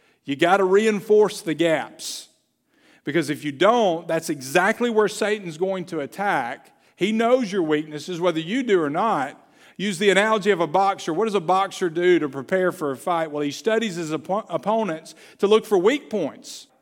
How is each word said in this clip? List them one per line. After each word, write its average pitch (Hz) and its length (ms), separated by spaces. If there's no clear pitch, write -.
You 139 100
gotta 175 300
reinforce 208 800
the 160 120
gaps. 151 760
Because 147 260
if 135 140
you 147 80
don't, 175 560
that's 165 220
exactly 180 600
where 214 160
Satan's 196 520
going 190 280
to 160 140
attack. 139 720
He 196 160
knows 233 400
your 202 100
weaknesses, 156 580
whether 170 200
you 208 240
do 196 180
or 143 80
not. 165 500
Use 180 240
the 208 100
analogy 208 400
of 190 80
a 170 80
boxer. 185 460
What 185 140
does 208 100
a 196 40
boxer 185 480
do 175 300
to 147 100
prepare 170 440
for 160 180
a 131 60
fight? 165 340
Well, 147 120
he 147 100
studies 220 420
his 165 160
oppo-, 180 380
opponents 185 640
to 202 80
look 220 200
for 208 120
weak 254 320
points. - 560